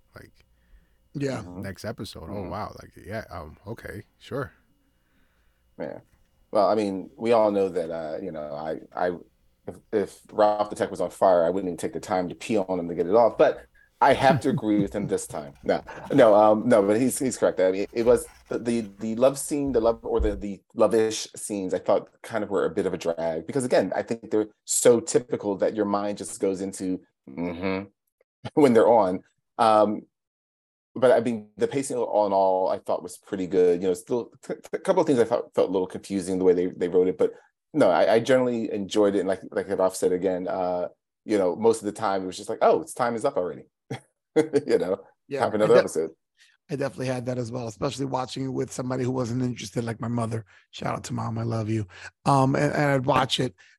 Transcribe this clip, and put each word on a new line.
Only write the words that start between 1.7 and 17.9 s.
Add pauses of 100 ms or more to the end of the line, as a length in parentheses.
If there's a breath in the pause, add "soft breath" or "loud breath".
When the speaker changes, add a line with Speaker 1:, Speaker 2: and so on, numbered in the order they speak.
Speaker 1:
episode.
Oh
Speaker 3:
Mm-hmm.
Speaker 1:
wow!
Like, (140)
yeah.
Um. (100)
Okay. (160)
Sure. (1300)
Speaker 3:
Yeah. (520)
Well,
I
mean,
we
all
know
that.
Uh,
you
know,
I, (280)
I, (560)
if, (160)
if (120)
Ralph
the
Tech
was
on
fire,
I
wouldn't
even
take
the
time
to
pee
on
him
to
get
it
off.
But (360 soft breath)
I
have
to
agree
with
him
this
time. (100)
No, (320 loud breath)
no,
um,
no.
But
he's,
he's
correct.
I
mean,